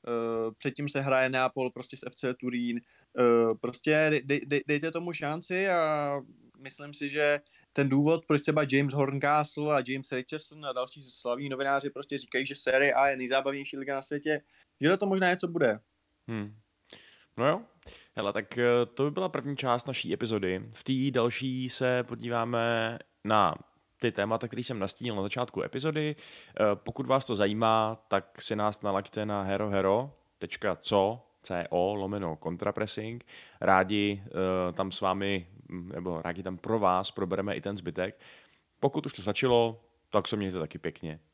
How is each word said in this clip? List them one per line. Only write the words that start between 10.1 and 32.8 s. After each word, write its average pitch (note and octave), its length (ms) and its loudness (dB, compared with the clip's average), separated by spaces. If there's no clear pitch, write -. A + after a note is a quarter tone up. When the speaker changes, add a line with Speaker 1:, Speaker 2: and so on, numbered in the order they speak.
Speaker 1:
Richardson D3+ 540 -8
a C3+ 80 -6
další B2+ 280 -6
slaví B2+ 480 -4
novináři C#3 400 0
prostě C#3 280 -8
říkají, C3+ 280 -4
že C#3 100 -8
Serie C3+ 380 4
A C3+ 140 6
je C3+ 100 0
nejzábavnější C3+ 600 -2
liga C3+ 180 -4
na C3+ 60 -4
světě, D3 400 -2
že C#3+ 80 4
na F#3+ 80 4
to G3+ 80 0
možná F#3+ 240 2
něco F3+ 180 0
bude. C3+ 320 2
Speaker 2:
Hmm. G#2+ 280 -6
No A#2+ 100 2
jo. F3+ 140 2
Hele, G2+ 180 -2
tak, G#2+ 240 -4
eh, A#2+ 360 4
to C3+ 100 -2
by D3 80 0
byla F#3 180 -2
první C#3 280 -6
část B2 300 0
naší A#2+ 260 -4
epizody. G2+ 480 -2
V - 100 -20
té C3+ 280 0
další B2+ 580 -2
se B2 340 0
podíváme A#2 960 -2
na G#2 320 6
ty A#2 120 2
témata, A2 360 0
který A#2+ 160 -6
jsem A#2+ 160 -4
nastínil G#2+ 360 -4
na G2 60 -2
začátku A#2 420 -4
epizody. D3+ 520 -4
Eh, - 480 -4
pokud B2 320 -8
vás C3 180 4
to A#2+ 100 -2
zajímá, A2 720 2
tak - 340 -2
si - 140 -2
nás G#2 260 0
nalaďte G2+ 440 -2
na G#2 180 -2
hero G2 260 0
hero G2 440 2
tečka - 380 -4
co, G#2 520 2
C F2 280 -4
O, F#2 260 2
lomeno G2 400 -4
kontrapressing. G#2 880 -6